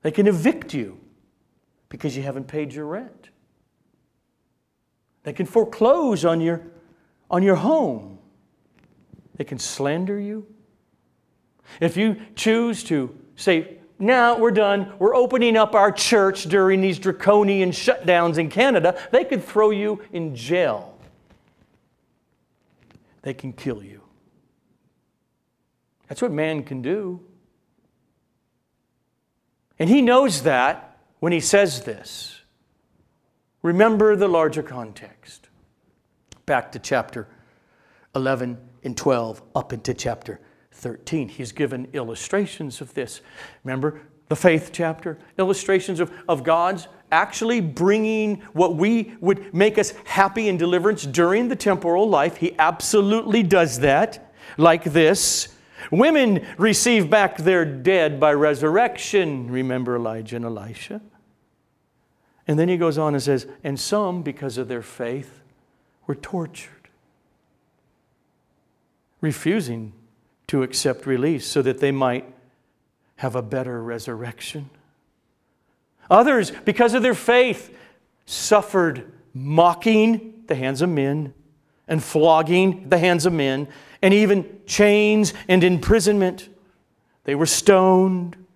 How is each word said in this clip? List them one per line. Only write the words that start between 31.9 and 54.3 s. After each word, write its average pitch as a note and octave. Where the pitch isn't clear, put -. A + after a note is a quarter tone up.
Remember G#3
the G3
larger D#3
context. -
Back C3
to A2+
chapter A#2+
eleven B2+
and B2
twelve, A#2
up -
into A#2+
chapter -
thirteen. B2
He's B2
given C3
illustrations C#3+
of C3
this. -
Remember C3+
the D#3
faith D#3+
chapter? D#3+
Illustrations F#3+
of, E3
of C#3+
God's E3+
actually G#3+
bringing G#3
what E3
we G#3+
would G3
make G#3
us G#3
happy G3
in F#3
deliverance F3
during F#3
the A3+
temporal F#3
life. E3
He -
absolutely G#3
does E3
that, D3